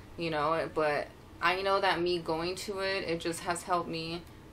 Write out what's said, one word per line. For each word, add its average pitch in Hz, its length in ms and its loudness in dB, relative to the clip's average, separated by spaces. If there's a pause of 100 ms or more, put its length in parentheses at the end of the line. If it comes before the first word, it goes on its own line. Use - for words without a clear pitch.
(180)
you 170 120 -2
know. 156 440 2
But 151 340 2 (340)
I 180 200 4
know 196 200 4
that 175 200 4
me 175 180 2
going 170 380 -2
to 190 220 -6
it, 190 300 0
it 165 100 0
just 165 220 -4
has 202 220 -2
helped 170 260 0
me 165 320 -6 (320)